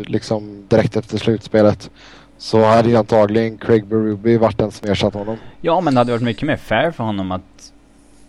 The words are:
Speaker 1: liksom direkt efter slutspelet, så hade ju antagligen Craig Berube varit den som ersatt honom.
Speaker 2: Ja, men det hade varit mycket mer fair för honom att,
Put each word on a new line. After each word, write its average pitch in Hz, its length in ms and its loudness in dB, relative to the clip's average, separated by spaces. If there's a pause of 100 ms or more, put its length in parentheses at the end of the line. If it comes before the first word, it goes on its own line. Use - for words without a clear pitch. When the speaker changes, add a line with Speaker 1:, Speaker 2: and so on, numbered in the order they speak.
Speaker 1:
liksom 104 600 -6
direkt 110 260 2
efter 110 220 -4
slutspelet, 104 720 0 (480)
så - 260 2
hade 110 260 4
ju 120 60 2
antagligen 110 640 2
Craig 110 300 0
Berube 107 500 0
varit 110 200 2
den 107 140 -6
som - 180 -8
ersatt 101 240 0
honom. 104 240 -8 (240)
Speaker 2:
Ja, 170 200 0
men 151 120 0
det 127 60 4
hade 120 120 2
varit 117 120 -2
mycket 120 240 -4
mer 135 100 -2
fair 135 340 -2
för 127 120 -8
honom 98 280 -4
att, - 400 -12 (580)